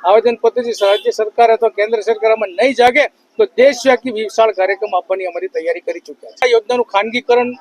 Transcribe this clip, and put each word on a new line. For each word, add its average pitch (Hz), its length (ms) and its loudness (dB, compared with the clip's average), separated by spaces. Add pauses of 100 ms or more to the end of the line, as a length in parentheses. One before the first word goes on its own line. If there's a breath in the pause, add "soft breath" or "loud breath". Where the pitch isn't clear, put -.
આવેદનપત્રથી 226 640 0
રાજ્ય 202 400 0
સરકાર 226 400 0
અથવા 220 180 0
કેન્દ્ર 214 320 -2
સરકાર 220 300 0
આમાં 220 180 -2
નહીં 220 240 0
જાગે 247 340 2
તો - 380 -4
દેશવ્યાપી 254 680 0
વિશાળ 220 400 0
કાર્યક્રમ 190 460 -2
આપવાની 190 280 -6
અમારી 180 220 -8
તૈયારી 165 320 -6
કરી 170 200 -8
ચૂક્યા - 320 -20
છે. - 160 -2
આ - 40 2
યોજનાનું 233 340 0
ખાનગીકરણ 240 760 -2